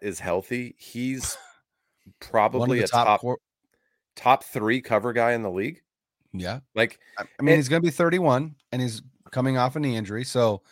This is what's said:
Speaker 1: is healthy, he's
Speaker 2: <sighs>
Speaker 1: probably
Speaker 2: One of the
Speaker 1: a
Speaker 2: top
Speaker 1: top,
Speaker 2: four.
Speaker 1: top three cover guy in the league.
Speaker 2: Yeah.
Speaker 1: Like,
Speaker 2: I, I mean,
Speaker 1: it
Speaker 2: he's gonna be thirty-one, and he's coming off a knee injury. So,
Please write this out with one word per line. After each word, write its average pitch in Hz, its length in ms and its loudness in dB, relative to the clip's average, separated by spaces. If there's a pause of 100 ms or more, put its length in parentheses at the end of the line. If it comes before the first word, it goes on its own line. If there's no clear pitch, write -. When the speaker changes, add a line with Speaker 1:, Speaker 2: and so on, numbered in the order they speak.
Speaker 1:
is 98 180 -8
healthy, 95 580 -6
he's 127 580 -8 (420)
Speaker 2:
<sighs> - 420 -20
Speaker 1:
probably 110 400 2
Speaker 2:
One 123 100 2
of 127 60 2
the 117 80 2
Speaker 1:
a 90 40 0
Speaker 2:
top 120 180 4
Speaker 1:
top, 104 140 4
Speaker 2:
four. 123 180 -4 (800)
Speaker 1:
top 135 280 4
three 117 360 -2
cover 117 320 0
guy 117 200 2
in 117 100 -2
the 101 80 -4
league. 104 320 -6 (500)
Speaker 2:
Yeah. 95 280 -8 (140)
Speaker 1:
Like, 113 240 0 (200)
Speaker 2:
I, 101 40 -10 (160)
I - 40 -6
mean, 151 120 6
Speaker 1:
it 160 40 6
Speaker 2:
he's 135 100 0
gonna 160 120 2
be 170 100 0
thirty-one, 160 640 0 (160)
and 127 100 -2
he's 110 200 -6 (280)
coming 131 260 -2
off 127 200 0
a 156 40 -4
knee 131 160 -2
injury. 107 280 -6
So, 113 480 0